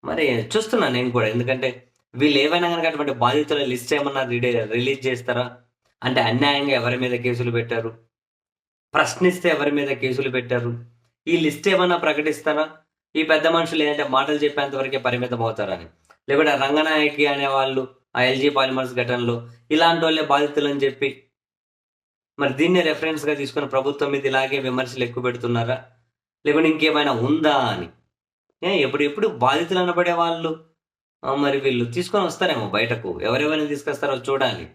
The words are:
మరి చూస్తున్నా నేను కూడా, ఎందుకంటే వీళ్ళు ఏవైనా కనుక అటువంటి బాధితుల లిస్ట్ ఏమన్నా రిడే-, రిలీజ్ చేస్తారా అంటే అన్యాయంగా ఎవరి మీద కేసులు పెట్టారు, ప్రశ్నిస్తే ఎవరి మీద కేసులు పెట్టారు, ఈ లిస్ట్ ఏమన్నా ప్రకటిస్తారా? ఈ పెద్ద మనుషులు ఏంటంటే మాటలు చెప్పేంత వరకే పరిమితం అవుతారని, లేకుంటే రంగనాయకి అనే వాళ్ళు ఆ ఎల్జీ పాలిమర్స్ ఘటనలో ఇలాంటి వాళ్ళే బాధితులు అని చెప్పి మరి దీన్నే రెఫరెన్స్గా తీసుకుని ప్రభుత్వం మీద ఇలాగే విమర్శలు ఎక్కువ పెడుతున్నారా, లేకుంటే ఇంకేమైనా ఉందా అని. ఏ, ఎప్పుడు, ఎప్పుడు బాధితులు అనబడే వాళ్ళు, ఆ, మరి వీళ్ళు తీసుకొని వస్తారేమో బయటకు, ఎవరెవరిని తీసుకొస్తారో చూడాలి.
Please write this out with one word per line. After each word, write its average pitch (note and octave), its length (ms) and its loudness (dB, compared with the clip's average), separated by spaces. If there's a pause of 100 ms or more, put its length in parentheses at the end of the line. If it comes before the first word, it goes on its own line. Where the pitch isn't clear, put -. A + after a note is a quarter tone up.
మరి D#3 200 -2 (180)
చూస్తున్నా G#3+ 460 0
నేను B2 220 0
కూడా, A#2 160 2
ఎందుకంటే B2 420 0 (460)
వీళ్ళు C#3 240 4
ఏవైనా E3+ 320 2
కనుక E3 160 -2
అటువంటి D3 260 -2
బాధితుల C#3 520 2
లిస్ట్ B2 300 -2
ఏమన్నా C3+ 280 0
రిడే-, A#2+ 500 0
రిలీజ్ B2+ 340 -2
చేస్తారా B2 380 -2 (580)
అంటే B2 180 2
అన్యాయంగా C#3+ 520 2
ఎవరి B2 240 0
మీద B2 240 -2
కేసులు A#2+ 300 -2
పెట్టారు, A2+ 400 -4 (1040)
ప్రశ్నిస్తే F3 540 2
ఎవరి C#3+ 220 2
మీద C#3+ 180 0
కేసులు C3 420 -2
పెట్టారు, A#2+ 400 -2 (560)
ఈ E3+ 100 2
లిస్ట్ D#3+ 320 0
ఏమన్నా F3+ 280 4
ప్రకటిస్తారా? D#3 680 0 (520)
ఈ D#3+ 60 0
పెద్ద D#3 240 4
మనుషులు D#3+ 360 2
ఏంటంటే D3 260 0
మాటలు D3 280 2
చెప్పేంత C#3+ 380 0
వరకే C3+ 240 -2
పరిమితం B2 440 -2
అవుతారని, G2 440 -4 (420)
లేకుంటే D3 240 4
రంగనాయకి D3 760 2
అనే C#3 200 0
వాళ్ళు C3 420 0 (280)
ఆ B2 60 2
ఎల్జీ C3 260 2
పాలిమర్స్ C3 460 0
ఘటనలో A#2+ 540 -2 (220)
ఇలాంటి E3 340 2
వాళ్ళే D#3 180 0
బాధితులు C#3+ 460 0
అని C#3+ 120 -2
చెప్పి C3+ 420 -2 (1160)
మరి C#3 140 0
దీన్నే E3+ 280 4
రెఫరెన్స్గా D3+ 540 0
తీసుకుని C#3 320 -4
ప్రభుత్వం C#3 440 -2
మీద C3+ 160 -2
ఇలాగే C3+ 320 0
విమర్శలు B2+ 460 -2
ఎక్కువ A#2+ 180 -6
పెడుతున్నారా, A#2+ 600 -2 (640)
లేకుంటే D#3 220 4
ఇంకేమైనా D3+ 440 2
ఉందా D3 420 2
అని. G2+ 340 -2 (720)
ఏ, F3+ 120 -2
ఎప్పుడు, C#3+ 280 0
ఎప్పుడు D3 260 0
బాధితులు D#3+ 500 0
అనబడే F3 340 2
వాళ్ళు, E3 520 -2 (600)
ఆ, C3+ 100 -2
మరి C#3 260 2
వీళ్ళు B2 320 0
తీసుకొని F3+ 320 0
వస్తారేమో D3 440 -2
బయటకు, G#2+ 540 -2
ఎవరెవరిని D3+ 440 0
తీసుకొస్తారో C#3+ 500 -4
చూడాలి. B2+ 580 -2